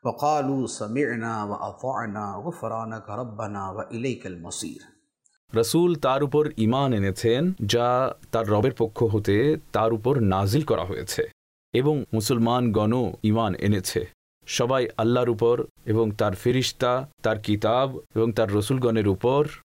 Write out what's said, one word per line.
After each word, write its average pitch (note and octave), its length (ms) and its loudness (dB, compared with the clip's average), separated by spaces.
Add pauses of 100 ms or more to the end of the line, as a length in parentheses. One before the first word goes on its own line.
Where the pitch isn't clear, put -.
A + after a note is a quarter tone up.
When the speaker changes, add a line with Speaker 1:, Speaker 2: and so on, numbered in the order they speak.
Speaker 1:
ওয়া A#2 140 -4
ক্বালু C#3 480 0
সামি'না A2+ 760 -4
ওয়া G2+ 120 -6
আতা'না G#2 840 -8
গুফরানাকা A2+ 760 -8
রাব্বানা G#2 540 -8
ওয়া G#2+ 200 -10
ইলাইকাল A2+ 460 -8
মাসীর। E2 460 -12 (720)
Speaker 2:
রাসূল D#3+ 420 2
তার C#3 280 0
উপর D3+ 340 0
ঈমান B2+ 360 2
এনেছেন A2+ 600 2 (140)
যা B2 480 2 (180)
তার A2+ 160 0
রবের A2 260 4
পক্ষ A2+ 280 0
হতে A2 540 2 (160)
তার A2+ 200 2
উপর A#2+ 280 0
নাজিল G2+ 420 2
করা F#2+ 220 -2
হয়েছে, - 440 -6 (440)
এবং C3+ 320 2 (100)
মুসলমানগণও A#2 1080 2
ঈমান G#2+ 320 2
এনেছে। - 520 0 (400)
সবাই B2+ 500 0
আল্লাহর A#2+ 320 2
উপর A#2 380 2 (180)
এবং A2+ 260 2
তার G#2 240 0
ফেরেশতা, B2+ 720 0 (140)
তার A2 160 0
কিতাব A2+ 600 0 (160)
এবং A2+ 180 2
তার A2 200 0
রসুলগণের A2+ 560 2
উপর C3 400 2 (160)